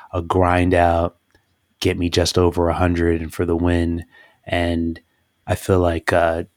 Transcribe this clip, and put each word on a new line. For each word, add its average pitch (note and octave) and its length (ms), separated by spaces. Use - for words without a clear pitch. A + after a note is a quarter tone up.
a F2+ 80
grind F2+ 520
out, E2+ 440
get F#2 160
me F2 120
just F2 280
over F2 320
a E2+ 40
hundred E2+ 480
and D#2+ 120
for F2+ 120
the E2+ 100
win. E2+ 500
And E2+ 540
I F2+ 100
feel F#2+ 240
like, E2+ 340
uh, E2+ 320